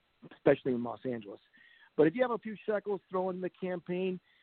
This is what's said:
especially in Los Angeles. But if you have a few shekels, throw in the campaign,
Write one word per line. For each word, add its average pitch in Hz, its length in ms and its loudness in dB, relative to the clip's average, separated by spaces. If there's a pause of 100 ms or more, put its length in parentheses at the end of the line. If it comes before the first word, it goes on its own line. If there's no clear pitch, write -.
(320)
especially 139 400 2
in 120 100 -2
Los 113 220 -6
Angeles. 110 360 -8 (560)
But 156 100 8
if 160 80 4
you 247 80 0
have 247 80 2
a 226 80 0
few 220 260 -10
shekels, 202 360 -2 (100)
throw 185 200 -2
in 185 100 -6
the 180 100 -4
campaign, 180 680 -4 (240)